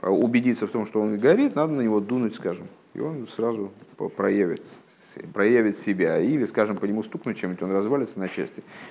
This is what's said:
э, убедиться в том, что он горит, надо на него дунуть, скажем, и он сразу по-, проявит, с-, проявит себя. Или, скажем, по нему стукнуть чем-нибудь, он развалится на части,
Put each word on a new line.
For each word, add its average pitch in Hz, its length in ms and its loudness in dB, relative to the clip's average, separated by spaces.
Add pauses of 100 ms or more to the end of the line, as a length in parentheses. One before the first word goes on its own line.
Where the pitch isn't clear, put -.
э, - 80 -2
убедиться 120 580 2
в - 20 -12
том, 110 160 -4
что 107 160 -2
он 107 180 0
горит, 202 360 4
надо 156 180 0
на 139 80 0
него 110 180 2
дунуть, 113 360 -2
скажем, 87 320 -6 (260)
и - 60 -10
он 143 280 -8
сразу 110 440 -4 (260)
по-, 95 120 -6
проявит, 98 540 0 (380)
с-, - 200 -18 (120)
проявит 107 440 4
себя. 87 420 2
Или, 123 260 2
скажем, 107 320 0
по - 80 -4
нему 104 180 -2
стукнуть - 340 -8
чем-нибудь, 90 260 -6
он 92 80 -4
развалится 104 480 0
на 92 100 -4
части, - 340 -8 (280)